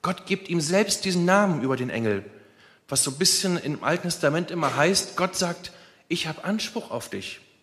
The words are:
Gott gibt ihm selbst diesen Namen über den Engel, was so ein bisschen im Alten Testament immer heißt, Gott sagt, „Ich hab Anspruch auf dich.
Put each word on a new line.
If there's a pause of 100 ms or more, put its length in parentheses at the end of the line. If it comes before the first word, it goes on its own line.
Gott
gibt
ihm
selbst
diesen
Namen
über
den
Engel, (640)
was
so
ein
bisschen
im
Alten
Testament
immer
heißt,
Gott
sagt, (380)
„Ich
hab
Anspruch
auf
dich. (240)